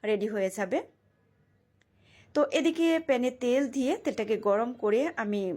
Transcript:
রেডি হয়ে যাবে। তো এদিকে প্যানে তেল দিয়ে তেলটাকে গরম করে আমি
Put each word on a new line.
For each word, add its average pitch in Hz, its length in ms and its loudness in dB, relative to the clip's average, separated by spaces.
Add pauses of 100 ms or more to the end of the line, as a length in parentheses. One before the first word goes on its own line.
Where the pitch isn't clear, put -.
রেডি 214 260 0
হয়ে 190 240 0
যাবে। 202 200 0 (1600)
তো 294 60 4 (180)
এদিকে 330 280 2 (200)
প্যানে 254 240 0 (120)
তেল 254 200 2 (140)
দিয়ে 269 160 0 (120)
তেলটাকে 220 320 -2 (120)
গরম 220 220 2 (120)
করে 214 180 2 (220)
আমি 208 200 -2 (140)